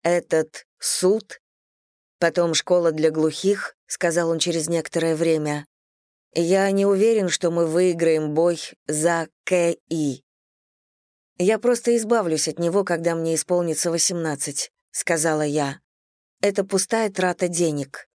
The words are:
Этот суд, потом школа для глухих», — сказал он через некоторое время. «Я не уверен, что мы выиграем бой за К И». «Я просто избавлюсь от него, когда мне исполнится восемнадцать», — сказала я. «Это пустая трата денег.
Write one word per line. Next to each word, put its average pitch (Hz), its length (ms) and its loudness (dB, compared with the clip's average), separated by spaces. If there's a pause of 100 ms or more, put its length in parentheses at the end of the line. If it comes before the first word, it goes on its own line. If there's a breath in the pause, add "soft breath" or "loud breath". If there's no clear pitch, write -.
Этот 165 640 -2 (180)
суд, - 560 -2 (760)
потом 170 360 0
школа 170 380 2
для 156 180 2
глухих», — 160 680 -2 (100)
сказал 170 440 -2
он 165 80 -2
через 165 300 -2
некоторое 165 460 -2
время. 151 520 0 (680)
«Я 190 360 2
не 196 160 2
уверен, 202 420 2
что 165 220 -2
мы 170 160 0
выиграем 165 680 2
бой 165 240 2 (280)
за 160 420 0 (160)
К 175 300 2 (140)
И». 147 360 -2 (1120)
«Я 214 200 2
просто 240 380 2
избавлюсь 208 520 0
от 156 100 -8
него, 170 260 0
когда 170 300 -2
мне 165 200 -2
исполнится 170 560 -2
восемнадцать», — 160 840 -4 (180)
сказала 156 520 -2
я. 147 380 -2 (600)
«Это 202 240 0
пустая 202 460 -2
трата 185 380 -2
денег. 160 680 -4